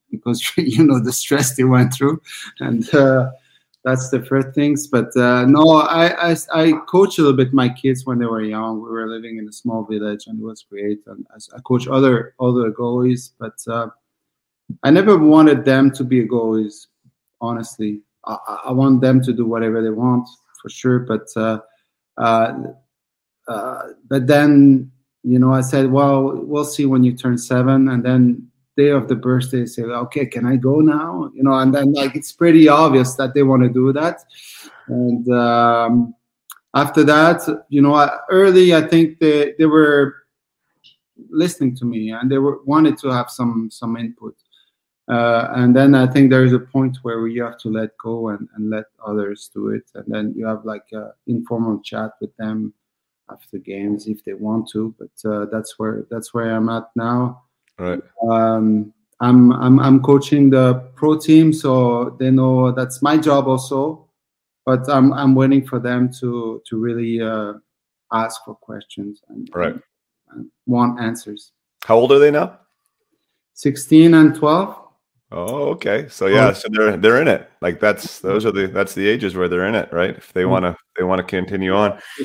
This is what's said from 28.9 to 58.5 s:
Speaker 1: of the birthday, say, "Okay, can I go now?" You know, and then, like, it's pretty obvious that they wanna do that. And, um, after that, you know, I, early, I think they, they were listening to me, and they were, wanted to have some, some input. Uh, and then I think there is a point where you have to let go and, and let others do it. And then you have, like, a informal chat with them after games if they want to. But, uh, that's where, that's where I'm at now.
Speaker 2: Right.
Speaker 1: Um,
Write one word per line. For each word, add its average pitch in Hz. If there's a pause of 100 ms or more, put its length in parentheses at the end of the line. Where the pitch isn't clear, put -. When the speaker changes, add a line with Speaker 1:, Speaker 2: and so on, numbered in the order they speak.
Speaker 1:
of 127
the 131
birthday, 127
say, 120
"Okay, 120
can 123
I 127
go 131
now?" 156
You 131
know, 135
and 131
then, 143
like, 139
it's -
pretty 160
obvious 143
that 131
they 143
wanna 131
do 127
that. 156 (640)
And, 120
um, 120 (580)
after 143
that, 156
you 143
know, 143
I, 147 (120)
early, 185
I 156
think 165
they, 147
they 160
were 147 (1120)
listening 156
to 123
me, 110
and 120
they 135
were, 139
wanted 151
to 139
have 123
some, 113
some 117
input. 113 (720)
Uh, 117
and 123
then 139
I 131
think 135
there 131
is 123
a 123
point 131
where 117
you 120
have 117
to 113
let 107
go 113
and, 104
and 107
let 110 (200)
others 104
do 104
it. 110 (100)
And -
then 107
you 110
have, 110
like, 107
a 107 (160)
informal 113
chat 110 (100)
with 107
them 110 (560)
after -
games 101
if 107
they 101
want 110
to. 110
But, -
uh, 104
that's 110
where, 110
that's 113
where 113
I'm 113
at 113 (100)
now. 123 (340)
Speaker 2:
Right. 90 (280)
Speaker 1:
Um, 110 (260)